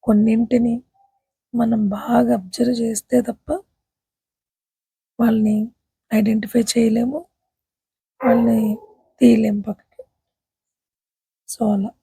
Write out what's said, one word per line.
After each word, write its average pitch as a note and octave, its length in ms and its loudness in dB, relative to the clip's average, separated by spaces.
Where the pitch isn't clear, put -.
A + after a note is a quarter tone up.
కొన్నింటిని A3+ 720 2
మనం A3+ 360 0
బాగా A#3+ 440 0
అబ్జర్వ్ A#3 420 -2
చేస్తే A#3 460 -2
తప్ప - 260 -10
వాళ్ళని A3 380 2
ఐడెంటిఫై A3 500 0
చేయలేము, A#3 580 0
వాళ్ళని A#3 380 2
తీయలేము A3 400 4
పక్కకి. - 420 -14
So - 160 -6
అలా. G#3 260 -2